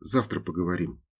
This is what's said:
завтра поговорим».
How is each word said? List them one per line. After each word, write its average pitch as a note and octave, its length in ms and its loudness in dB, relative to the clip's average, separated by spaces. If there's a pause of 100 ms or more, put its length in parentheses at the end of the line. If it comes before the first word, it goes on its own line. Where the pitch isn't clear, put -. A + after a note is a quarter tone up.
завтра G#2+ 400 0
поговорим». F2 600 0 (180)